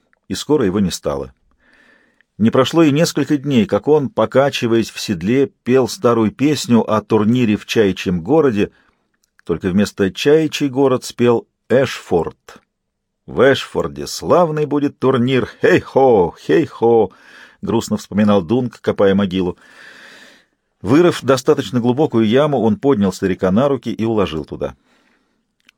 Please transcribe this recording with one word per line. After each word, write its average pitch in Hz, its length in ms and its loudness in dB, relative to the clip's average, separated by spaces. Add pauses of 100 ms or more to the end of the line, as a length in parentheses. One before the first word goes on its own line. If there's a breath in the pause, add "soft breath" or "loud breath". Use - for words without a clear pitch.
(280)
и 98 80 -8
скоро 143 280 -2
его 92 140 0
не 92 140 0
стало. 67 420 -8 (1040 soft breath)
Не 104 120 2
прошло 160 340 2
и 143 80 4
несколько 151 440 -2
дней, 131 300 0
как 104 220 -2
он, 147 220 2
покачиваясь 117 800 0
в - 100 -16
седле, 113 480 -2 (160)
пел 123 240 2
старую 113 420 0
песню 123 580 0
о 107 120 0
турнире 110 560 0
в - 100 -8
Чаячьем 95 560 -2
городе, 117 480 0 (760)
только 87 260 -4
вместо 98 420 -2
«Чаячий 147 560 0
город» 127 340 0
спел 120 460 0 (200)
«Эшфорд». - 920 -2 (640)
«В 110 260 4
Эшфорде 76 540 -6
славный 151 600 -2
будет 139 340 -4
турнир! 127 480 0 (120)
Хей-хо! 127 800 2
Хей-хо!» — 117 680 0 (520 loud breath)
грустно 104 340 -4
вспоминал 101 460 0
Дунк, 117 380 -4
копая 98 360 2
могилу. 92 420 -2 (1200 loud breath)
Вырыв 151 400 2
достаточно 127 560 0
глубокую 120 480 0
яму, 135 340 0
он 107 160 0
поднял 104 360 0
старика 92 400 -2
на 131 160 2
руки 127 240 -4
и 110 120 -6
уложил 87 400 -2
туда. 71 300 -10 (1040)